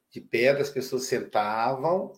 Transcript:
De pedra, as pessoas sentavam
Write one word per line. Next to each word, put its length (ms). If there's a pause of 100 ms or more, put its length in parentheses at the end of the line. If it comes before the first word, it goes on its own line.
(100)
De 100
pedra, 420
as 80
pessoas 340
sentavam 1120